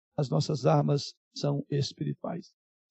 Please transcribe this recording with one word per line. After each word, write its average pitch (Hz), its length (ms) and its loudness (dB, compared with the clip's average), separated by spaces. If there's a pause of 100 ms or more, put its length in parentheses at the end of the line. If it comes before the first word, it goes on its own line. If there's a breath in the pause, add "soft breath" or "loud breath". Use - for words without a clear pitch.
(180)
as 143 120 0
nossas 147 360 0
armas 147 500 2 (200)
são 143 340 -2
espirituais. - 840 -4 (380)